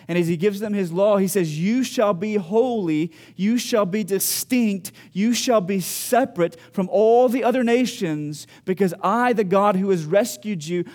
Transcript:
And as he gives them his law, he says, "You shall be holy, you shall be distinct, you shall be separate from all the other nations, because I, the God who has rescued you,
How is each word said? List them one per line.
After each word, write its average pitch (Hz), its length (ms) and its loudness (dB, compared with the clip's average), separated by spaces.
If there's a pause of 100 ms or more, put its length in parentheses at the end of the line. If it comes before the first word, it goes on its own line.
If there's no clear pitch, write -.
And 170 100 -2
as 170 100 2
he 170 80 0
gives 196 240 -2
them 208 140 -6
his 190 180 -2
law, 202 260 2
he 196 100 2
says, 165 300 -2
"You 220 260 0
shall 214 300 0
be 208 200 -4
holy, 190 800 0 (240)
you 214 200 2
shall 220 280 0
be 208 180 -2
distinct, 196 880 -2 (220)
you 220 200 0
shall 220 280 2
be 190 180 -2
separate 226 800 -2 (160)
from 185 180 -2
all 226 380 4
the 226 160 0
other 247 180 2
nations, 165 800 -2 (200)
because 185 360 0
I, 233 300 2
the 214 140 0
God 196 320 2
who 196 140 0
has 170 120 0
rescued 196 640 -2
you, 175 180 -4 (120)